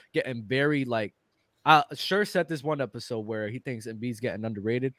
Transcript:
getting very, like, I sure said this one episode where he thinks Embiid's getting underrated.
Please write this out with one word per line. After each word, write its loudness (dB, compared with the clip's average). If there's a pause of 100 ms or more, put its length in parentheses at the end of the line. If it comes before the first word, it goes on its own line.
(140)
getting -2
very, 2
like, 0 (520)
I 10 (100)
sure 0
said 0
this -4
one -2
episode -6
where -4
he -6
thinks -8
Embiid's -6
getting -4
underrated. 0